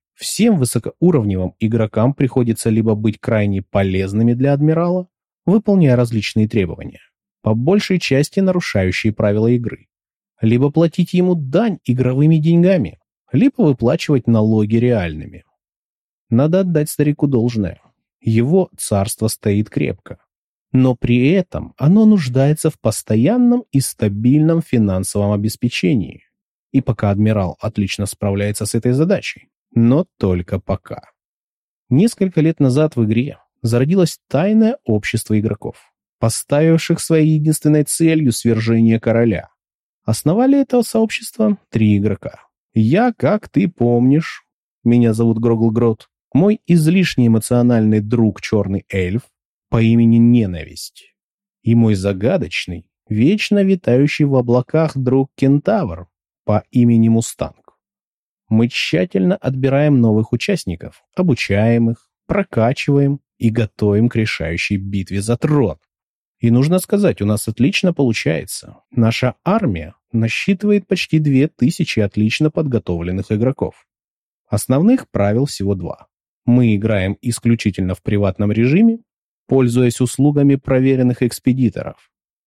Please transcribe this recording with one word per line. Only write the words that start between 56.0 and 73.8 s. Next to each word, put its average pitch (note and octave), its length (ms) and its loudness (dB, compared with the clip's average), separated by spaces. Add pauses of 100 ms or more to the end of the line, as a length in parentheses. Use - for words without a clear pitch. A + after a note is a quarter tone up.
по G#2+ 260 0
имени A#2 380 4
Мустанг. - 680 -4 (680)
Мы A2+ 220 2
тщательно F#3 640 -2
отбираем C3+ 640 0
новых A2 320 0
участников, - 720 -6 (120)
обучаем A#2 760 0
их, - 180 -12 (160)
прокачиваем C#3 920 0 (180)
и A#2 120 0
готовим G#2+ 580 0
к - 80 -6
решающей G2 640 -4
битве G2 440 -6
за A2+ 140 -2
трон. C#3 420 0 (640)
И A#2 120 0
нужно D3 280 2
сказать, G3+ 420 -2
у G2+ 40 -2
нас G#2+ 220 -2
отлично D#3+ 460 0
получается. - 840 -4 (120)
Наша A#2 460 0 (100)
армия A2 480 -2 (180)
насчитывает G3 760 -2
почти E3 320 -2
две C#3+ 280 2
тысячи - 520 -2
отлично G#2+ 520 0
подготовленных G2 800 -4
игроков. A2 560 -4 (640)